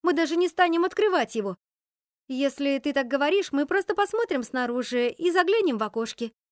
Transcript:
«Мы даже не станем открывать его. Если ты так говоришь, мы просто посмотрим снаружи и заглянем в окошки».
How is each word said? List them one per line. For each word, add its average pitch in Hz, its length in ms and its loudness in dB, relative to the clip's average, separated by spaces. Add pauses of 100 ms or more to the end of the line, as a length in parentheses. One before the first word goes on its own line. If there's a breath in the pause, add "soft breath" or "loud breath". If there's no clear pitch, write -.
«Мы 339 120 2
даже 320 220 0
не 349 120 2
станем 339 380 2
открывать 370 500 0
его. 196 220 -4 (680)
Если 277 520 0
ты 285 140 -4
так 269 140 0
говоришь, 285 440 0
мы 285 140 0
просто 381 300 0
посмотрим 403 480 0
снаружи 247 680 -2
и 339 220 -2
заглянем 359 460 2
в 208 60 -2
окошки». 226 480 -6 (200)